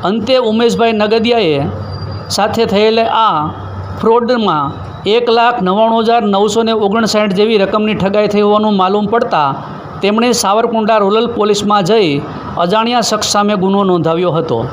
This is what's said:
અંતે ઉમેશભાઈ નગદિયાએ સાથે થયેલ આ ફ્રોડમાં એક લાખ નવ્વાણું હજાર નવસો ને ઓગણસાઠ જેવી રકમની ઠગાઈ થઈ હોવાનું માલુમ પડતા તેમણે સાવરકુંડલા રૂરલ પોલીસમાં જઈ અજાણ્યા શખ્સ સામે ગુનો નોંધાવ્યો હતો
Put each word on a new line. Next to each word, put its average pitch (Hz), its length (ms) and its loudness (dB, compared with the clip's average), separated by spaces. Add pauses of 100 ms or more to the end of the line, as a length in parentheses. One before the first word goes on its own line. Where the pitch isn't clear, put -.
અંતે 220 340 0
ઉમેશભાઈ 226 540 2
નગદિયાએ 214 760 0 (640)
સાથે 220 360 0
થયેલ 220 340 2
આ 214 480 0 (540)
ફ્રોડમાં 220 680 0 (340)
એક 233 240 0
લાખ 233 320 2
નવ્વાણું 220 420 2
હજાર 233 200 2
નવસો 208 400 0
ને 220 80 0
ઓગણસાઠ 214 580 0
જેવી 208 280 2
રકમની 208 360 0
ઠગાઈ 202 340 0
થઈ 208 140 0
હોવાનું 208 340 2
માલુમ 196 300 0
પડતા 196 500 0 (460)
તેમણે 220 300 2
સાવરકુંડલા 220 680 0
રૂરલ 214 300 2
પોલીસમાં 208 560 0
જઈ 165 380 2 (360)
અજાણ્યા 220 440 0
શખ્સ 208 300 -2
સામે 208 240 0
ગુનો 196 280 0
નોંધાવ્યો 175 480 0
હતો 147 420 -2